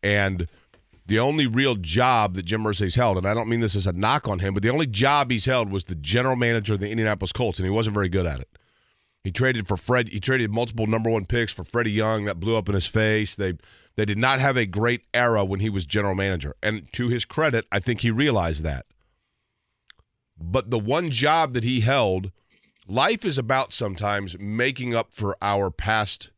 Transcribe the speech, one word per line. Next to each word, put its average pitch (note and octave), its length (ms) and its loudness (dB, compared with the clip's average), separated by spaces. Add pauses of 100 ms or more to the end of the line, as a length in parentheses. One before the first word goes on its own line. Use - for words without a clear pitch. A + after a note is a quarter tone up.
And G2 460 0 (560)
the A2 140 2
only C#3+ 280 2
real B2 280 2
job G#2 600 2
that F#2 100 -4
Jim A2 200 -2
Irsay's G2+ 300 0
held, A#2 220 2
and F#2 80 -2
I G2+ 80 2
don't A2+ 140 -2
mean A#2 140 2
this G2+ 140 0
as F#2+ 120 0
a F2+ 60 0
knock A2 340 0
on G2 120 -2
him, G2 140 -2
but G2 80 -2
the A2 80 2
only D3 180 0
job C3 440 2
he's A2 140 -2
held B2 260 0
was G2 140 -4
the F#2 100 -8
general A2+ 400 0
manager A#2 380 0
of F#2+ 80 0
the G#2 100 -4
Indianapolis G#2+ 400 -2
Colts, A2+ 280 -2
and F#2 60 -2
he F#2 60 0
wasn't G#2+ 220 0
very G2+ 160 0
good F2+ 160 0
at C#2 160 -4
it. - 80 -14 (760)
He F#2+ 80 -4
traded A#2+ 360 0
for G2+ 80 0
Fred. A#2+ 340 0
He G2+ 120 -8
traded B2 300 0
multiple A2 360 -2
number A2+ 220 0
one A2 160 0
picks A#2 260 0
for F2+ 140 -10
Freddie A#2 260 0
Young. G#2+ 340 0
That F#2+ 140 -4
blew A2 160 0
up G2+ 140 -2
in G2+ 60 0
his F#2 120 0
face. G#2+ 480 0
They, F#2 200 -2 (420)
they G#2+ 80 2
did G2+ 120 -2
not B2+ 220 2
have C3+ 160 4
a A#2+ 100 2
great A2 360 0 (120)
era A#2 300 2
when F#2+ 160 -2
he A2 100 0
was G2 160 -2
general G2 300 0
manager. F#2 480 -2
And G#2+ 300 -2
to A#2+ 160 -2
his A#2+ 160 -2
credit, C#3 440 0
I G2+ 120 0
think A#2 200 0
he A#2 100 2
realized G2+ 520 0
that. C#2+ 220 -4 (1500)
But F#2+ 320 -2
the A#2+ 80 2
one D3 320 0
job D3 440 2
that A2+ 100 0
he B2+ 160 2
held, G#2 500 2 (560)
life D3+ 380 0
is D3+ 120 -2
about C3 360 0
sometimes G2 680 -4
making A#2+ 560 -2
up A2+ 160 -2
for G2+ 300 -4
our G2+ 300 0
past - 680 -2